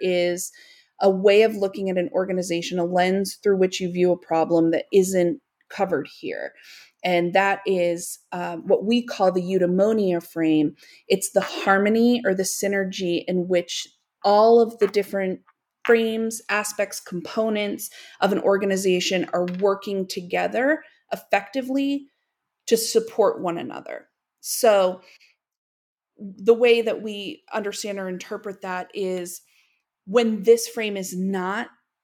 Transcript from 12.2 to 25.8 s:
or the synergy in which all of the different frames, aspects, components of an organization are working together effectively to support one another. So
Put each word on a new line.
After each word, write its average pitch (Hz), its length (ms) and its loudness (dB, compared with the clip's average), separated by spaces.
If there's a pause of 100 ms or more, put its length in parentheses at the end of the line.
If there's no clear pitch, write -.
or 190 80 2
the 190 100 -2
synergy 190 800 -4
in 180 220 -2
which 175 400 -2 (360)
all 214 360 6
of 226 200 0
the 202 80 2
different 190 540 -4 (440)
frames, 226 640 0
aspects, 208 500 -4
components 208 920 -4 (280)
of 196 120 2
an 202 80 0
organization 190 920 0
are 180 120 0 (140)
working 196 480 -2
together 190 760 -2 (300)
effectively 277 960 -4 (580)
to 233 100 4
support - 640 0
one 170 200 -4
another. - 480 -12 (340)
So 190 600 2 (1160)